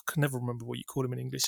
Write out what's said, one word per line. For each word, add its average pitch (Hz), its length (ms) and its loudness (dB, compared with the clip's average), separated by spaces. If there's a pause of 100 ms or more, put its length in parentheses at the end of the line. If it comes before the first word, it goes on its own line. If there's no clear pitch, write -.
can - 160 0
never 139 160 4
remember 120 280 -2
what 120 120 -4
you - 60 -8
call - 180 -2
them 127 120 0
in 123 60 -4
English. 127 280 -2